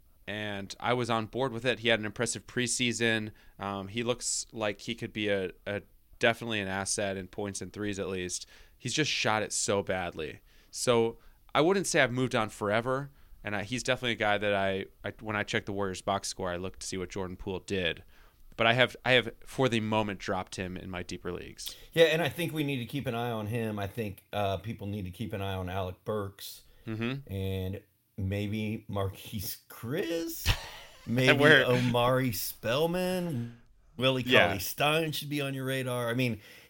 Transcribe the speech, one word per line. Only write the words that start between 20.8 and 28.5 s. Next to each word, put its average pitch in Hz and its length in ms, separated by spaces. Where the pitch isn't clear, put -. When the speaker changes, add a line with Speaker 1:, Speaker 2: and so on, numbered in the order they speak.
Speaker 1:
my 90 140
deeper - 280
leagues. - 420
Speaker 2:
Yeah, 165 140
and 160 140
I 151 80
think 143 240
we 156 120
need 139 160
to 117 60
keep 139 200
an 120 80
eye 120 160
on 110 160
him. 110 320
I 98 80
think, 98 460
uh, 98 260
people 107 300
need 101 180
to 92 60
keep 104 200
an 98 80
eye 98 140
on 92 160
Alec 92 240
Burks 104 580
Speaker 1:
Mm-hmm. 117 460
Speaker 2:
and 95 480
maybe 104 720